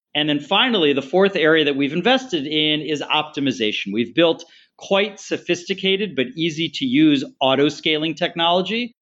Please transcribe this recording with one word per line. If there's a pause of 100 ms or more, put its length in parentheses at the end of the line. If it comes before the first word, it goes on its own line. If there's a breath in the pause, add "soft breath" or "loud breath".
(140)
And
then
finally,
the
fourth
area
that
we've
invested
in
is
optimization.
We've
built (320 soft breath)
quite
sophisticated
but
easy
to
use (160)
auto
scaling
technology